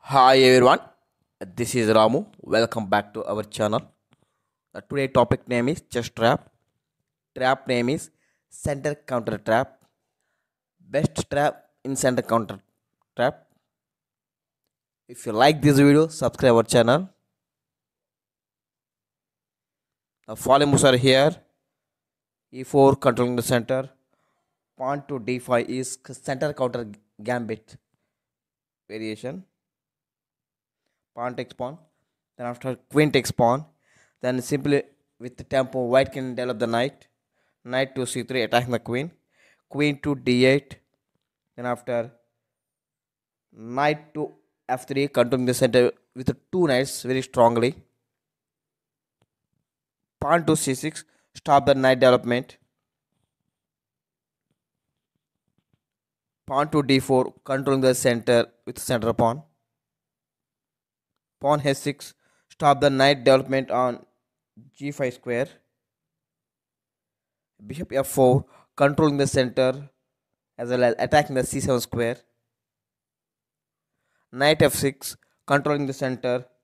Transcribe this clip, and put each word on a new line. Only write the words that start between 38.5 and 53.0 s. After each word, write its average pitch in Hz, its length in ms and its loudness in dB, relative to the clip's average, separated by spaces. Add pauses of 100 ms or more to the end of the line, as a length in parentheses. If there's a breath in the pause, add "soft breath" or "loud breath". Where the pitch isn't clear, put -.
the 113 80 -2
queen. 131 320 -8 (560)
Queen 143 340 -4
to 147 140 -4
D 123 300 2
eight. 139 320 0 (800)
Then 123 80 -14
after 120 480 -8 (1400)
knight 139 600 -6
to 151 180 -8 (380)
F 127 180 -6
three, 139 220 -4
controlling 123 380 0
the 127 60 0
center 123 380 2 (240)
with 127 120 -6
the 127 100 -4 (160)
two 175 140 2
knights 131 340 -2
very 131 220 -4
strongly. 117 520 2 (2500)
Pawn 156 240 0
to 156 100 2
C 135 180 -4
six, 151 300 -10 (300)
stop 139 320 2
the 139 100 6
knight 131 240 2
development. 123 580 2 (4000)